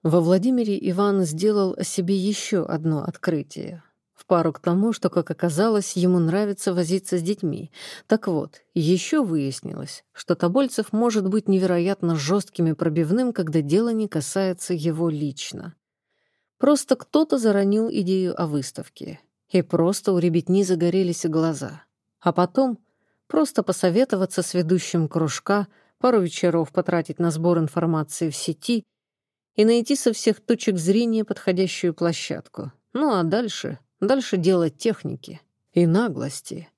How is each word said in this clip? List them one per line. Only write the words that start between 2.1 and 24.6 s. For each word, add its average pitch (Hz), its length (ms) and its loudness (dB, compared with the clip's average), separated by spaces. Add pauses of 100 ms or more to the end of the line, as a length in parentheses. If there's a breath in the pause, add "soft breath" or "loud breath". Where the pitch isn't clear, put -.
ещё 190 520 -2
одно 156 360 -2
открытие. 165 800 -6 (320)
В - 100 -20
пару 165 260 2
к - 80 -12
тому, 196 340 2
что, - 180 -2
как - 180 -2
оказалось, 196 680 0
ему 180 220 2
нравится 196 560 0
возиться 180 460 -2
с - 20 -2
детьми. 165 500 -4 (360 loud breath)
Так 220 200 0
вот, - 340 -6 (120)
ещё 175 500 0
выяснилось, 143 880 -6
что - 220 -4
Тобольцев 214 580 0
может 214 360 0
быть 202 200 0
невероятно 180 680 2
жёстким 170 520 0
и 160 60 0
пробивным, 170 580 0
когда 165 300 0
дело 185 280 0
не 220 180 -2
касается 180 680 -4
его 165 340 -2
лично. 151 680 -6 (800)
Просто 277 380 2
кто-то 302 420 0
заронил 208 540 2
идею 185 500 0
о 170 60 0
выставке. - 720 -8 (300)
И 180 120 2
просто 175 520 0
у 180 40 2
ребятни 175 460 2
загорелись 175 600 0
глаза. 156 580 -2 (360)
А 175 140 0
потом 220 460 2 (480)
просто 302 340 0
посоветоваться 185 800 0
с - 140 -4
ведущим 170 520 0